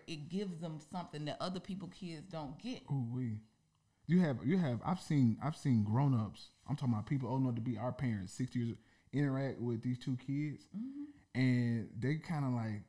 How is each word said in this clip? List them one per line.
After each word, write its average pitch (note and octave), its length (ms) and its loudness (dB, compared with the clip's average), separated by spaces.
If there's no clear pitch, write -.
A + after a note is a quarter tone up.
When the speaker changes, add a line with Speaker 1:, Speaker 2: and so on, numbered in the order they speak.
Speaker 1:
it D3 200 -8
gives F#3 320 -4
them D#3+ 180 -6
something E3+ 340 -6
that C#3+ 140 -4
other F#3 200 -4
people F#3+ 280 -8
kids E3 420 -10
don't D#3 300 -8
get. A#3+ 300 -8
Speaker 2:
Ooh, C3+ 220 0
wee. A#2+ 260 -2
You F3 140 6
have, D3 240 4
you E3+ 140 4
have, B2+ 260 2
I've F#3 160 0
seen, B2+ 420 6
I've D3 140 -2
seen A#2+ 260 4
grown-ups, A2+ 640 2
I'm C#3 80 -2
talking A#2+ 160 2
about A2 140 0
people C3 240 0
old C3 100 2
enough B2+ 140 2
to A2+ 80 -2
be A#2 160 -2
our B2 120 -2
parents, G#2+ 440 -2
sixty B2+ 260 -2
years, A#2 160 -2
interact C3+ 460 0
with A#2 220 -2
these B2 160 0
two C3 200 -2
kids, C#3+ 480 -4
Speaker 1:
Mm-hmm. C4+ 640 -6
Speaker 2:
and A#2+ 480 4
they C3 180 0
kinda, D3 340 -2
like, A2 380 -2